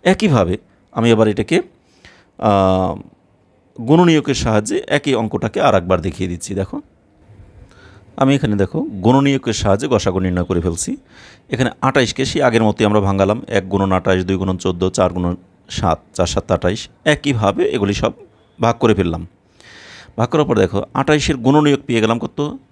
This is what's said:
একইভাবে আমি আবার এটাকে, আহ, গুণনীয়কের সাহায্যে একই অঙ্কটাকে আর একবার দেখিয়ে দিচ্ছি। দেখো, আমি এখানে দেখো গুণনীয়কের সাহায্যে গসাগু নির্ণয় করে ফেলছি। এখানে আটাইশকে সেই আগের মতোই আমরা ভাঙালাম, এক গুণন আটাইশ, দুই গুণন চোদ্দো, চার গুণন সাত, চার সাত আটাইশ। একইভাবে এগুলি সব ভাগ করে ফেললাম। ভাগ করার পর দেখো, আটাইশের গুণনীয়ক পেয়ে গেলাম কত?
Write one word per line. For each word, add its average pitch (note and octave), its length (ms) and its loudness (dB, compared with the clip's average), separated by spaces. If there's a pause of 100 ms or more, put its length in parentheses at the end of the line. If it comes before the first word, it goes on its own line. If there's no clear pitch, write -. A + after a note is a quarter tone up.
একইভাবে D3+ 500 2 (380)
আমি A#2 200 0
আবার A2 160 4
এটাকে, G#2 280 -2 (800)
আহ, F#2+ 560 2 (800)
গুণনীয়কের D3+ 680 2
সাহায্যে G#2+ 320 0 (120)
একই C#3+ 260 0
অঙ্কটাকে A2 460 -4
আর A2+ 140 4
একবার F2+ 260 2
দেখিয়ে F2+ 280 -6
দিচ্ছি। F2 260 -8
দেখো, G2+ 220 -6 (1400)
আমি C3+ 180 2
এখানে G#2+ 220 -2
দেখো G2 220 -2 (260)
গুণনীয়কের C3 580 2
সাহায্যে G#2+ 260 0
গসাগু F#2+ 320 0
নির্ণয় F2+ 300 -2
করে F2 100 0
ফেলছি। E2 300 -6 (580)
এখানে B2 220 -2 (100)
আটাইশকে C3 440 0
সেই D3+ 180 -4
আগের A#2 220 4
মতোই G#2+ 220 2
আমরা G#2 140 4
ভাঙালাম, G2 380 0 (100)
এক G2 200 -2
গুণন F#2+ 240 0
আটাইশ, F#2 320 0
দুই F#2+ 120 -2
গুণন F#2 200 -2
চোদ্দো, F2+ 340 -2
চার F2+ 220 0
গুণন F2 220 -2 (340)
সাত, E2 300 -2 (160)
চার F#2 120 0
সাত - 260 -4
আটাইশ। F#2 280 -2 (240)
একইভাবে C#3 640 0
এগুলি G2+ 260 -2
সব - 180 -2 (460)
ভাগ A#2 200 0
করে A2 160 2
ফেললাম। F2 280 -2 (960)
ভাগ A2+ 140 -2
করার D3+ 160 2
পর A#2 100 0
দেখো, G2 220 0 (160)
আটাইশের D3 420 0
গুণনীয়ক C#3+ 500 2
পেয়ে A#2 140 0
গেলাম A2+ 180 0
কত? - 200 -10 (340)